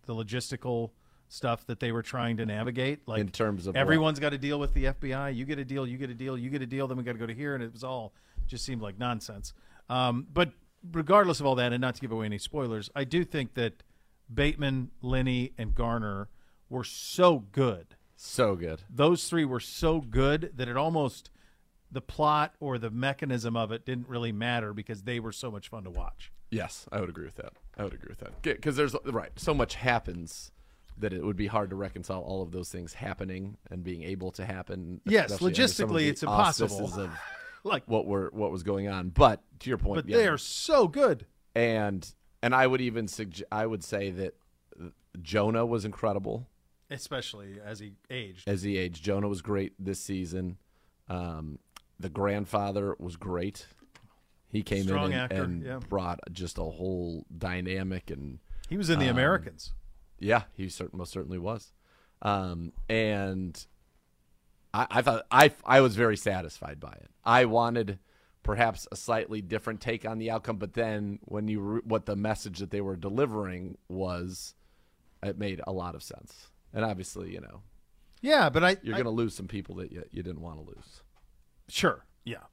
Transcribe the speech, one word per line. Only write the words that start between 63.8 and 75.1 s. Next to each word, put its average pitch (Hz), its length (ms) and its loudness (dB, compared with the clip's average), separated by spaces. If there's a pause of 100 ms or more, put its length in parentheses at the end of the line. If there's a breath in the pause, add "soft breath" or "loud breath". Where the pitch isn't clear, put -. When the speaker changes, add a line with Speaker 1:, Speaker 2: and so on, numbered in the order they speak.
Speaker 2:
I, 117 160 2
I 120 120 4
thought, 113 280 2
I, 143 220 10 (120)
I 135 160 10
was 123 160 6
very 110 200 4
satisfied 78 640 -4
by 71 120 -12
it. 50 180 -20 (140)
I 123 200 8
wanted 117 540 2 (440 soft breath)
perhaps 110 480 2
a 98 60 -10
slightly 110 440 -2
different 104 400 -4
take 113 240 -4
on 110 140 -4
the 113 120 -2
outcome, 113 260 -2
but 95 180 -8
then 107 480 -2
when 107 260 -4
you 107 120 0
re-, 107 240 -2
what 110 220 0
the 101 100 -2
message 101 420 -4
that 98 120 -6
they 101 100 -2
were 98 160 -4
delivering 98 800 -2 (120)
was, 90 680 -6 (680)